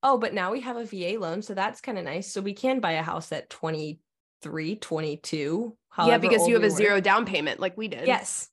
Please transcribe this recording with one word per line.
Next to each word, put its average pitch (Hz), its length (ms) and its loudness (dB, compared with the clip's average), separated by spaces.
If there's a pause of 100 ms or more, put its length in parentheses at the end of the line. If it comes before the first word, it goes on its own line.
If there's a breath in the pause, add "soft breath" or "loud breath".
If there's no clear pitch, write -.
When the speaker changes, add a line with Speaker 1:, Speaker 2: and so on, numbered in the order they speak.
Speaker 1:
Oh, 269 140 4
but 220 160 -2
now 185 200 -2
we 262 80 -4
have 240 180 -8
a 233 80 -8
V 190 280 -4
A 226 40 -4
loan. 180 240 -4
So 214 100 -12
that's 196 300 -4
kinda 202 200 -6
nice. 165 300 -8
So 202 80 -6
we 196 140 -4
can 262 260 0
buy 180 120 0
a 160 100 0
house 160 300 -6
at - 180 -6
twenty-three, 156 1300 -8
twenty-two, 160 1000 -4
Speaker 2:
Yeah, - 280 -4
Speaker 1:
however 233 160 8
Speaker 2:
because 220 280 6
you 233 60 6
Speaker 1:
old 226 80 6
Speaker 2:
have - 0 -
Speaker 1:
we 214 60 6
Speaker 2:
a - 20 4
Speaker 1:
were. 165 60 0
Speaker 2:
zero 202 240 4
down 202 260 4
payment 156 340 -2
like 185 160 -2
we 214 120 -6
did. 156 180 -8
Speaker 1:
Yes, - 460 -2